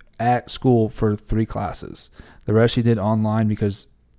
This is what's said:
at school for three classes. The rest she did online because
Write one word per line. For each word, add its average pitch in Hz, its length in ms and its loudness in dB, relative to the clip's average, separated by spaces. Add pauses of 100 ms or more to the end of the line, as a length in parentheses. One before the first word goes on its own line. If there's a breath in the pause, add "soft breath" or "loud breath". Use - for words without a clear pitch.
(180)
at 123 320 0
school 117 380 2
for 107 280 -2
three 110 300 -2
classes. - 640 -10 (340 soft breath)
The 104 100 0
rest 117 200 4
she 127 80 0
did 113 160 2
online 107 480 0
because 104 400 -2 (320)